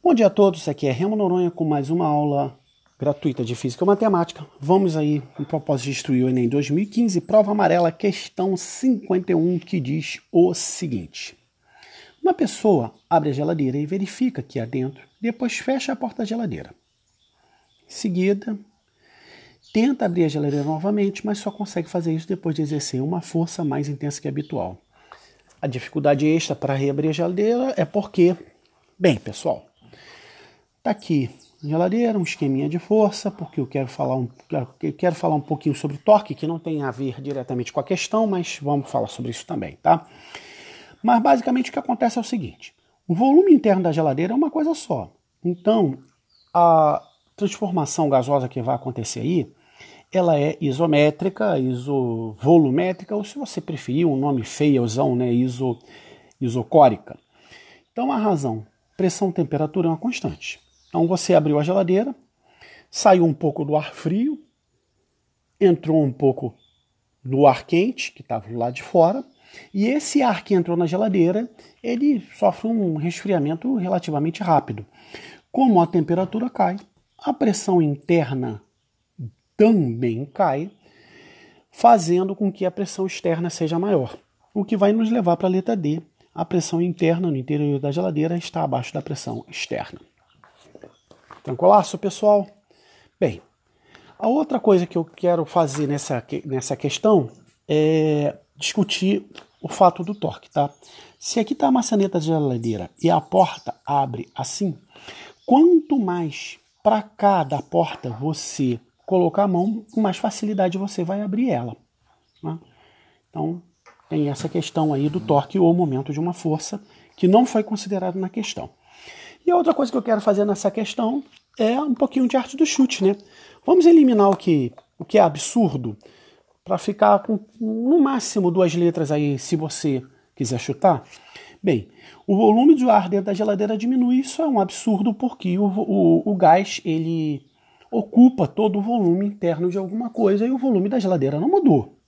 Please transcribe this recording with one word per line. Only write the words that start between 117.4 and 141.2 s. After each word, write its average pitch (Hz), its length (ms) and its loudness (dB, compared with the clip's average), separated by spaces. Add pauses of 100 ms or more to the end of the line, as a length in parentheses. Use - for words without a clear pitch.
foi 220 160 -2
considerado 190 540 -6
na 190 140 -6
questão. - 420 -10 (760)
E 349 40 2
a 349 40 4
outra 330 200 4
coisa 262 160 -2
que 262 60 -2
eu 233 40 -2
quero 220 200 -2
fazer 208 220 2
nessa 202 280 -2
questão 233 520 -4 (320)
é 240 240 0
um 294 140 -2
pouquinho 254 340 0
de 226 80 -2
arte 262 220 -2
do 320 80 4
chute, 262 380 0
né? 202 120 4 (480)
Vamos 349 220 6
eliminar 254 420 8
o 190 80 4
que, 143 380 2 (240)
o - 80 -12
que 214 140 4
é - 20 8
absurdo 147 760 0 (680)
pra 185 160 -2
ficar 208 400 4
com, 202 200 -2 (220)
no 233 380 2
máximo, 247 500 2
duas 175 240 2
letras 170 380 0
aí, 147 260 0
se - 180 -4
você 151 460 -2 (340)
quiser 123 240 -4
chutar. 143 440 0 (580)
Bem, 117 280 0 (360)
o 196 100 2
volume 226 380 6
de 254 160 2
ar 202 180 4
dentro 196 200 -2
da 196 80 -2
geladeira 208 420 -2
diminui, 247 400 0
isso 269 240 -4
é 330 60 0
um 254 120 2
absurdo 196 540 0
porque 190 460 -4
o, 202 60 2
o, 190 640 2
o 202 40 0
gás, 180 480 4
ele 160 600 -4 (460)
ocupa 233 560 4
todo 208 320 0
o - 20 -4
volume 202 460 0
interno 180 420 -2
de 180 80 -6
alguma 208 320 -6
coisa 208 380 0
e - 20 0
o 262 80 -2
volume 220 320 0
da 262 80 -2
geladeira 156 420 0